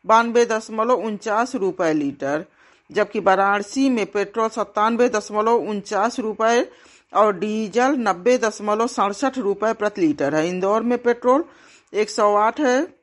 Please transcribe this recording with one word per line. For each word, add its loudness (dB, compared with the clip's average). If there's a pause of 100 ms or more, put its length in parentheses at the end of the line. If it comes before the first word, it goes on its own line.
बानवे 4
दशमलव -2
उनचास -4
रुपये 0
लीटर, -4 (460)
जबकि -2
वाराणसी 2
में 0
पेट्रोल -2
सत्तानवे 0
दशमलव 0
उनचास -2
रुपये 0 (440)
और 4
डीजल -2
नब्बे 0
दशमलव -2
सड़सठ -2
रुपये -2
प्रति -4
लीटर 0
है। 0
इंदौर 0
में 0
पेट्रोल 0 (480)
एक -2
सौ 2
आठ 2
है 2 (160)